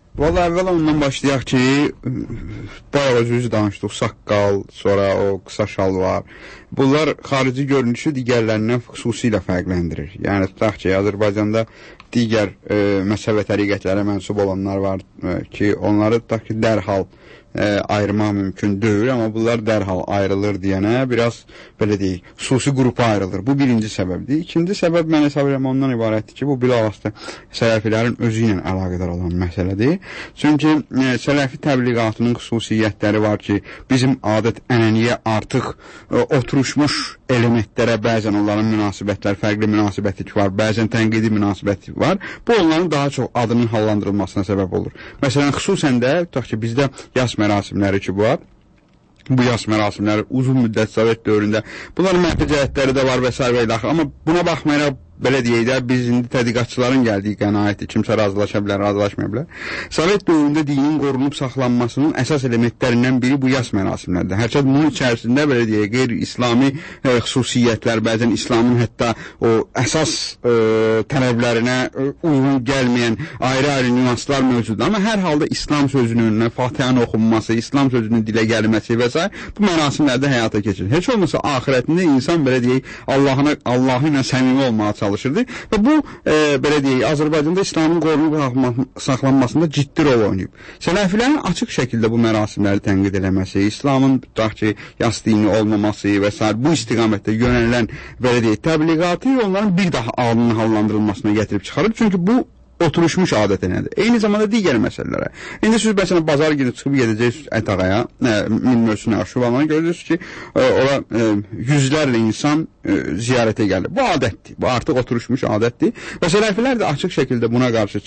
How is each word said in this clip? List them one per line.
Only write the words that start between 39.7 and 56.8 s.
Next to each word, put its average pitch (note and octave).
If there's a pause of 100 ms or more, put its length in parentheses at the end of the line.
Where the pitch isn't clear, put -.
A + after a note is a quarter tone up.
var, G2
bəzən A2
tənqidi A2
münasibəti G2+
var. E3+ (300)
Bu, A#3
onların D#3+
daha C#3+
çox C3
adının A#2+
hallandırılmasına G2+
səbəb F#2+
olur. - (280)
Məsələn, C#3+
xüsusən C#3+
də, C3+ (100)
tutaq B2+
ki, A2
bizdə A#2 (260)
yas B2
mərasimləri G2+
ki, F#2
var. A2+ (880)
Bu B2+
yas A#2
mərasimləri G#2+
uzun C3
müddət A2
Sovet A2+
dövründə, G#2+ (320)
bunların F3+
mənfi D3+
cəhətləri C3+
də C3
var B2+
və B2
s. B2+
və A#2+
ilaxır. A2+
Amma D#3 (160)
buna F3
baxmayaraq, D3 (220)
belə C3
deyək A#2
də, B2+ (100)
biz B2
indi A#2+
tədqiqatçıların B2